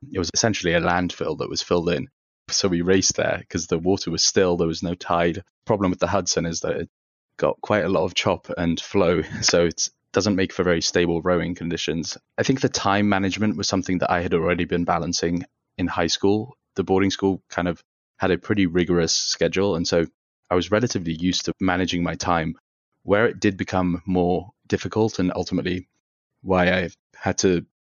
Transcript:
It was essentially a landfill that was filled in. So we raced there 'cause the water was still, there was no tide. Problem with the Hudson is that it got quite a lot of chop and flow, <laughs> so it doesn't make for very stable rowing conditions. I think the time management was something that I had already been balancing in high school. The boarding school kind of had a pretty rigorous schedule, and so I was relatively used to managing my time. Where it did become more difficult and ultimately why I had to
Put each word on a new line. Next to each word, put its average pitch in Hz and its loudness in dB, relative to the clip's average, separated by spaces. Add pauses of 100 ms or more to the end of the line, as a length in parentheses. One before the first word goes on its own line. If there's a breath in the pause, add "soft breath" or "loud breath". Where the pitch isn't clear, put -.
(120)
It 80 -4
was 82 -2
essentially 87 0
a 85 2
landfill 87 -2
that - -6
was 175 -6
filled 87 0
in. 139 -2 (400)
So - -2
we 87 0
raced 92 2
there - -2
'cause - -6
the 85 0
water 90 0
was 82 0
still, 92 4
there 85 2
was 80 -4
no 87 -2
tide. 87 0 (200)
Problem 101 2
with 90 -4
the 90 2
Hudson 92 0
is 85 -6
that 87 -4
it 82 -6 (460)
got - -2
quite 104 0
a 85 -2
lot 92 2
of 90 -6
chop - -2
and 85 0
flow, 87 2
<laughs> - -8
so 85 4
it - -4 (240)
doesn't 98 2
make 92 0
for 92 -2
very 85 2
stable 85 0
rowing 87 0
conditions. 82 -4 (180)
I - -2
think 135 2
the 131 2
time 104 2
management 98 0
was 98 -4
something 92 0
that - 0
I 87 2
had 90 0
already 85 0
been 87 0
balancing 85 -2 (340)
in 90 0
high 82 0
school. 107 0 (180)
The 95 -2
boarding 95 2
school 98 0
kind 87 -2
of 85 -6 (360)
had 92 2
a 82 2
pretty 101 2
rigorous 87 2
schedule, 87 0
and 85 -2
so 85 2 (440)
I 90 2
was 90 0
relatively 104 0
used 87 0
to 82 -4
managing 90 0
my 82 -2
time. 82 -2 (480)
Where 104 4
it - -4
did 101 2
become 90 0
more 90 0 (160)
difficult 107 -2
and 90 0
ultimately 92 -4 (540)
why 90 2
I 92 0 (260)
had - -2
to 90 2 (180)